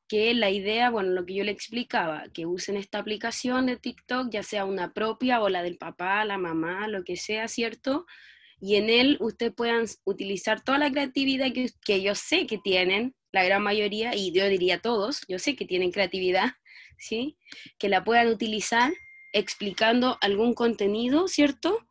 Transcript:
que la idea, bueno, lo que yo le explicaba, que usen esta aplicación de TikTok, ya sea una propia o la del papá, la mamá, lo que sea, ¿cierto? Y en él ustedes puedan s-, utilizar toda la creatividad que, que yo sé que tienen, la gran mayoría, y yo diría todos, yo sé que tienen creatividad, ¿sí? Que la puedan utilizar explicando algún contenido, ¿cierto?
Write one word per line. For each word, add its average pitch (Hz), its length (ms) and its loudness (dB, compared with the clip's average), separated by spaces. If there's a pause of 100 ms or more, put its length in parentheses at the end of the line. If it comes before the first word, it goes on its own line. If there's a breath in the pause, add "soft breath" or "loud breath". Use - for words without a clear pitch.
que 220 260 2
la 214 160 2
idea, 214 400 0
bueno, 196 200 0
lo 185 140 0
que 185 100 -8
yo 196 100 -2
le 208 80 -2
explicaba, 202 720 -4 (100)
que 165 120 -8
usen 185 300 -4
esta 202 220 -6
aplicación 226 680 -2
de 247 100 -2
TikTok, 247 540 -6
ya 208 120 -4
sea 202 220 -4
una 185 280 -4
propia 226 480 0
o 202 80 2
la 180 140 0
del 175 160 -4
papá, 190 460 -2
la 202 140 -2
mamá, 175 500 -4
lo 190 160 -6
que 180 120 -8
sea, 220 300 -6
¿cierto? 240 600 -4 (540 loud breath)
Y 196 160 0
en 214 140 2
él 254 300 6
ustedes 226 340 -2
puedan 233 300 0
s-, - 200 -8
utilizar 202 580 -2
toda 269 160 0
la 294 120 2
creatividad 269 640 0
que, 254 180 -4 (140)
que 196 180 2
yo 202 140 0
sé 320 320 -2
que 214 100 -4
tienen, 190 560 0 (180)
la 190 120 4
gran 196 180 4
mayoría, 208 540 0
y 185 160 -2
yo 196 160 4
diría 180 320 2
todos, 208 480 -2
yo 185 100 -4
sé 269 160 -2
que 208 100 -8
tienen 180 280 0
creatividad, 185 640 0 (440 loud breath)
¿sí? 240 400 -8 (400 loud breath)
Que 202 100 -2
la 185 140 2
puedan 233 260 4
utilizar 226 640 2 (400)
explicando 220 920 2
algún 214 320 2
contenido, 233 720 2
¿cierto? 311 640 2